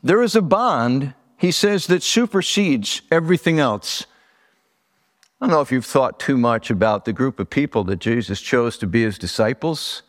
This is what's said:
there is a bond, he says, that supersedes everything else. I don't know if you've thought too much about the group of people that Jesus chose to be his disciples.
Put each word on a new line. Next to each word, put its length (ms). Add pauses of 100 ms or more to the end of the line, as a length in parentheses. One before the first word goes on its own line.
there 220
is 120
a 60
bond, 720 (240)
he 140
says, 340
that 160
supersedes 1080
everything 480
else. 480 (1300)
I 60
don't 100
know 60
if 120
you've 120
thought 360
too 160
much 340
about 320
the 80
group 260
of 120
people 360
that 140
Jesus 400
chose 380
to 100
be 160
his 140
disciples. 920